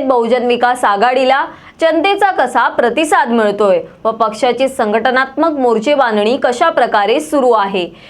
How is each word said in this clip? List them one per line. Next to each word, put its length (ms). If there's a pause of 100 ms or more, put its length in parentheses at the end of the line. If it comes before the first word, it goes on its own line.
बहुजन 380
विकास 400
आघाडीला 600 (360)
जनतेचा 500
कसा 360
प्रतिसाद 600
मिळतोय 520 (220)
व 80
पक्षाची 560
संघटनात्मक 920
मोर्चे 360
बांधणी 480
कशा 260
प्रकारे 500
सुरू 320
आहे, 380 (200)